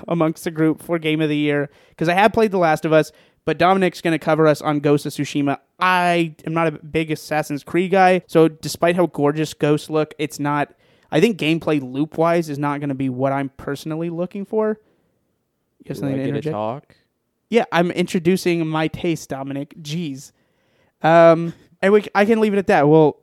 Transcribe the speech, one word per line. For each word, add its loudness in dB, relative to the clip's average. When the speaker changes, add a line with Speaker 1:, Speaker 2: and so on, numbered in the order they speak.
Speaker 1:
<laughs> -16
amongst -2
the -4
group 0
for -4
Game -2
of 0
the -2
Year, -2
'cause -2
I 0
have 2
played 0
The -2
Last 0
of 0
Us, 2
but -2
Dominic's 2
gonna 0
cover 2
us 2
on -2
Ghost 2
of -8
Tsushima. -4
I 0
am -6
not 0
a 0
big -6
Assassin's -6
Creed -2
guy, 4
so 6
despite -2
how 2
gorgeous -2
ghosts 0
look, -2
it's -6
not, -4
I 2
think 2
gameplay 0
loop-wise -2
is -6
not -4
gonna -4
be -4
what -2
I'm -4
personally -8
looking -8
for. -2
You -20
have -8
Speaker 2:
Do -10
Speaker 1:
something -4
Speaker 2:
I -4
Speaker 1:
to -
Speaker 2:
get -4
to -2
Speaker 1:
interject? -4
Speaker 2:
talk? -8
Speaker 1:
Yeah, 2
I'm 2
introducing 0
my -2
taste, -6
Dominic. -10
Jeez. -10
Um, 6
and 2
we, 4
I 4
can 2
leave 2
it 2
at -4
that. 4
Well, 4